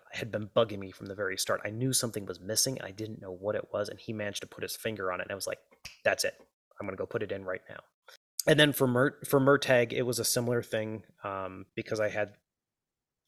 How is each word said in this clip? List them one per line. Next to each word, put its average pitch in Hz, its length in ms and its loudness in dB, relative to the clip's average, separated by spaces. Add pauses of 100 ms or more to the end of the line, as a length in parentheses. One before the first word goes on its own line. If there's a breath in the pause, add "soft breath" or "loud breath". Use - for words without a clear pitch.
(120)
had 113 200 -6
been 104 180 -6
bugging 107 300 2
me 95 120 -10
from 101 160 -14
the 98 80 -10
very 95 220 -4
start. - 280 -2
I 104 40 -6
knew 120 240 0
something 110 320 -2
was 92 140 -8
missing, 107 400 -2
and - 80 -10
I 95 40 -12
didn't 107 300 -10
know 95 100 -10
what 95 240 -2
it - 180 -6
was, 101 160 -2
and - 100 -12
he - 140 -8
managed 104 280 -6
to 104 60 -10
put - 160 -12
his - 120 -6
finger 101 360 -4
on 90 100 -4
it, - 20 -8
and - 80 -8
I 101 40 -4
was 95 120 -8
like, - 120 -6 (440)
"That's - 220 2
it. - 100 -4 (440)
I'm 104 80 -8
gonna 95 100 -6
go 95 80 -4
put 110 180 -4
it 98 80 -6
in 98 140 -6
right 92 240 -4
now." - 100 -16 (680 loud breath)
And 151 120 8
then 147 140 6
for 135 140 4
Mur-, 127 380 4
for 143 140 4
Murtagh, 131 540 6
it 127 100 0
was 117 160 0
a 110 60 -2
similar 120 380 2
thing, 110 420 -4 (180)
um, 95 520 -6
because 113 260 -4
I 107 80 2
had, 104 280 -4 (920)